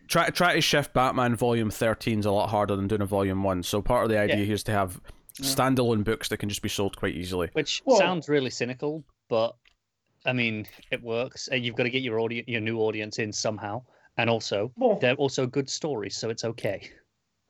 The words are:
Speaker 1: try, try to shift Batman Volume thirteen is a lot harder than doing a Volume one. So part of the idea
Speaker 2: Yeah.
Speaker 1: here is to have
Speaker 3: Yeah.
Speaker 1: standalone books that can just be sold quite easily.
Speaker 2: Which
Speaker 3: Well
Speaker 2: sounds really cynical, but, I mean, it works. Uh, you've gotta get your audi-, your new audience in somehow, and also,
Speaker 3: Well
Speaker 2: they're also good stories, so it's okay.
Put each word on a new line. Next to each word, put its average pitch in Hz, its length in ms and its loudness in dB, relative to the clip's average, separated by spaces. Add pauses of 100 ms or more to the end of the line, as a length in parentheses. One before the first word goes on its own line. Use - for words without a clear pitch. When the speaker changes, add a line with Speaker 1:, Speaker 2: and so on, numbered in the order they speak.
Speaker 1:
try, 165 200 2
try 175 260 2
to 160 60 2
shift 143 320 2
Batman 123 420 2
Volume 117 360 2
thirteen 110 480 0
is 104 60 0
a 104 60 4
lot 101 180 2
harder 104 260 2
than 98 140 0
doing 104 120 0
a 101 40 0
Volume 98 380 0
one. 90 200 0
So 104 180 0
part 120 220 2
of 113 60 0
the 107 100 4
idea 104 180 2
Speaker 2:
Yeah. 104 60 0
Speaker 1:
here 104 120 0
is 98 80 -4
to 110 100 -2
have 95 260 -2 (400)
Speaker 3:
Yeah. 135 60 -6
Speaker 1:
standalone 127 580 2
books 110 260 -2
that 107 80 -2
can 107 120 -4
just 101 120 -6
be 107 80 -4
sold 98 280 -2
quite 92 180 -2
easily. 90 380 -2
Speaker 2:
Which - 320 -2
Speaker 3:
Well 254 120 6
Speaker 2:
sounds 180 300 2
really 139 220 2
cynical, 139 560 -4 (240)
but, 113 260 2 (720)
I 127 80 0
mean, 113 340 0 (240)
it 120 100 -6
works. 117 480 -6
Uh, 135 60 -2
you've 120 200 -2
gotta 123 140 0
get 131 120 0
your 113 180 -2
audi-, 117 280 -2
your 117 120 -2
new 110 200 -2
audience 107 400 -2
in 107 120 -2
somehow, 107 520 -6 (340)
and 117 120 2
also, 113 460 0
Speaker 3:
Well 233 240 2
Speaker 2:
they're 123 160 4
also 139 320 0
good 135 220 -4
stories, 110 480 -6
so 113 120 -6
it's 113 140 -6
okay. 110 460 -6 (600)